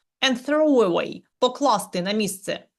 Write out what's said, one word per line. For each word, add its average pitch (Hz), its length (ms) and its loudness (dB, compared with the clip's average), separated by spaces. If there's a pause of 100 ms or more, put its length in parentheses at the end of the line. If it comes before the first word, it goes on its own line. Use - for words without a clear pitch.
(220)
and 262 240 -2
throw 285 420 2
away. - 340 -4 (160)
Покласти 240 640 0
на 196 100 -4
місце 196 540 -6 (120)